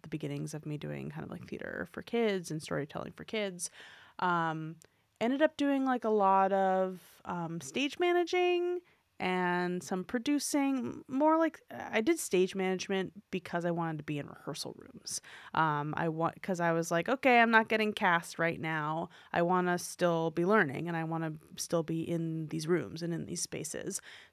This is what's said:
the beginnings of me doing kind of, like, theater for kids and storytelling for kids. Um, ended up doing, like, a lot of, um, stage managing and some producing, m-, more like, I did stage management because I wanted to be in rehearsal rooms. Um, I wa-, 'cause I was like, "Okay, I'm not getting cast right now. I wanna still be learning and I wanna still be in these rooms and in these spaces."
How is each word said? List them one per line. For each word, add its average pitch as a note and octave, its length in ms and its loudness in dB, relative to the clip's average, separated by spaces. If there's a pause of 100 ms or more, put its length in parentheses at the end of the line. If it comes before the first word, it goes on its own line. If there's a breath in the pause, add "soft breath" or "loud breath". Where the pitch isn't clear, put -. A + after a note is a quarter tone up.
the - 80 -18
beginnings D3+ 440 -6
of D3+ 120 -10
me D3+ 120 -6
doing D3 320 -8
kind D3+ 160 -10
of, - 60 -12
like, - 160 -12
theater - 440 -8
for - 100 -10
kids G#3 500 -2
and D#3 100 -6
storytelling - 520 -6
for - 120 -16
kids. G3 440 -6 (500 loud breath)
Um, E3 580 0 (440)
ended C4 200 2
up D#4 160 4
doing, C#4 280 2
like, B3+ 200 0
a A3 40 2
lot G3 440 6
of, F#3+ 720 0
um, E3+ 360 -4
stage - 380 -4
managing F4 800 2 (400 soft breath)
and F3+ 640 0
some F#3 220 -4
producing, C#4 720 0
m-, B3 300 -6
more D4+ 300 4
like, D#4+ 240 0 (100)
I A#3 300 -4
did D#4+ 180 2
stage F#3 340 2
management F#3+ 600 -2 (180)
because F3 340 -4
I F3 60 2
wanted E3 280 -2
to D3+ 40 -8
be D3+ 160 -4
in C#3+ 80 -8
rehearsal - 500 -10
rooms. - 440 -12 (320 loud breath)
Um, D3+ 420 2
I E3 140 0
wa-, D#3+ 320 -2
'cause F3+ 180 -2
I E3+ 140 4
was E3 180 0
like, E3+ 160 0
"Okay, B3 320 6
I'm A#3 120 8
not A3+ 180 6
getting A3 240 2
cast E3+ 460 2
right E3 200 0
now. D#3+ 500 -2 (220 loud breath)
I E3+ 100 2
wanna F3+ 380 4
still E3 520 0
be E3+ 140 0
learning E3+ 440 4
and E3+ 80 -2
I D#3+ 80 -2
wanna D#3+ 280 -4 (220)
still - 280 0
be E3 200 -2
in E3 460 -2
these D#3 180 -6
rooms D#3+ 360 -2
and E3+ 100 -4
in D#3+ 120 -6
these E3+ 160 -6
spaces." - 600 -8 (320 loud breath)